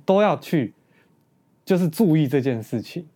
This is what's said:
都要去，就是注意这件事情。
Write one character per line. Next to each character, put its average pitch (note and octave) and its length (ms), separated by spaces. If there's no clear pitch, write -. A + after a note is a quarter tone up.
都 G3 160
要 G3 140
去， D3 380
就 F#3+ 140
是 F3+ 100
注 D#3+ 300
意 D3+ 100
这 C3 140
件 A#2+ 200
事 A2 200
情。 E3+ 240